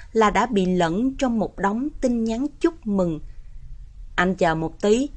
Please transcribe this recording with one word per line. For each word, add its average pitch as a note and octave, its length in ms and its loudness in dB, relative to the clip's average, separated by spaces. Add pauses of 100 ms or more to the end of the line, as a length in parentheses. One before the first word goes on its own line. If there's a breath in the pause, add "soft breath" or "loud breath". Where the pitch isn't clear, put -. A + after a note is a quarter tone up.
(140 loud breath)
là A3 160 4
đã G3 160 2
bị G3+ 200 2
lẫn F#3 500 2
trong A#3 240 0
một - 180 -2
đống G#3+ 300 0 (140)
tin A#3+ 220 0
nhắn A3+ 240 -2 (120)
chúc E4+ 280 -2
mừng. F3+ 320 0 (960 soft breath)
"Anh F3+ 200 2
chờ E3+ 200 4
một D#3+ 260 -4
tí, A#3 360 2